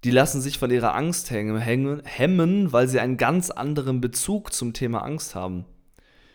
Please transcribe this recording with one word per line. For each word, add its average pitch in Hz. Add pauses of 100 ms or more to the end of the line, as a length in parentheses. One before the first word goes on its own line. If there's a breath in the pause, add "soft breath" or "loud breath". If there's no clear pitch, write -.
die 120
lassen 135
sich 139
von 123
ihrer 117
Angst 165
hängen, 107
hängen, 135
hemmen, 175
weil 123
sie 131
einen 123
ganz 160
anderen 131
Bezug 190
zum 117
Thema 117
Angst -
haben. 92 (720 soft breath)